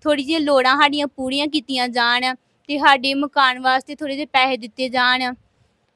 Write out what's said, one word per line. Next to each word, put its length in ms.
ਥੋੜ੍ਹੀ 220
ਜਿਹੀ 160
ਲੋੜਾਂ 380
ਸਾਡੀਆਂ 300
ਪੂਰੀਆਂ 400
ਕੀਤੀਆਂ 400
ਜਾਣ 480
ਤੇ 100
ਸਾਡੇ 360
ਮਕਾਨ 460
ਵਾਸਤੇ 360
ਥੋੜ੍ਹੇ 200
ਜਿਹੇ 100
ਪੈਸੇ 320
ਦਿੱਤੇ 320
ਜਾਣ। 320